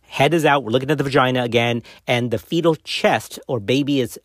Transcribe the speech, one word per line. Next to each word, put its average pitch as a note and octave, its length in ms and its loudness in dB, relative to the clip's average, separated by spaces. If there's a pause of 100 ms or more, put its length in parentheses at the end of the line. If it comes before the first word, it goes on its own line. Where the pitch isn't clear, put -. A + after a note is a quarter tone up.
head D3 300 0
is E3 120 0
out, C#3+ 180 4
we're A2 80 -6
looking C3 220 0
at D3 60 -2
the C#3+ 60 0
vagina B2+ 380 2
again, A#2 400 0 (240)
and B2 240 0
the A2 80 -2
fetal E3 380 0
chest - 720 -2
or C3 100 -4
baby C3+ 400 0
is, A#2+ 260 -2